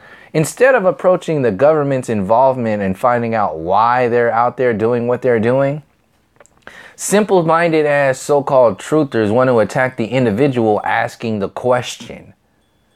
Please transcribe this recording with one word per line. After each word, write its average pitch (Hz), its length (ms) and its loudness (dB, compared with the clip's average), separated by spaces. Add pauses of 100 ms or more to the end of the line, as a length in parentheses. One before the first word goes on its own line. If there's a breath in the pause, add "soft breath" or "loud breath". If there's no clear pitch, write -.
(320 loud breath)
instead 240 420 0
of 220 120 2
approaching 175 580 0
the 117 80 2
government's 139 580 0
involvement 113 720 0
and 95 160 -2
finding 120 380 0
out 87 240 -2
why 113 480 0
they're 117 240 0
out 120 260 0
there 127 160 0
doing 113 340 -2
what 123 140 -2
they're 120 180 2
doing, 139 440 -2 (1120 loud breath)
simple-minded 170 920 2
ass 143 320 0
so-called 127 640 2
truthers 139 500 -2
want 123 180 2
to 123 120 2
attack 123 380 -2
the 113 100 -4
individual 120 760 0
asking 113 540 -4
the 98 120 -4
question - 840 -6 (640)